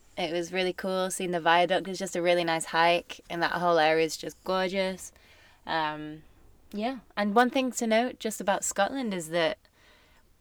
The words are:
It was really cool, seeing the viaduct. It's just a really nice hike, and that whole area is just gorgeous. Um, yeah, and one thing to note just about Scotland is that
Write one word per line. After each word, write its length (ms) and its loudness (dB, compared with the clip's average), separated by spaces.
It 160 -4
was 180 -4
really 220 0
cool, 380 -2
seeing 200 -4
the 80 0
viaduct. 480 4
It's 120 -8
just 160 -8
a 60 -2
really 220 2
nice 220 -2
hike, 640 0
and 140 -4
that 80 0
whole 260 2
area 280 4
is 120 -6
just 260 -12
gorgeous. 680 -2
Um, 560 -4
yeah, 240 -4
and 200 0
one 160 6
thing 220 0
to 120 -4
note 340 2
just 220 -6
about 220 0
Scotland 500 -2
is 160 -6
that 300 0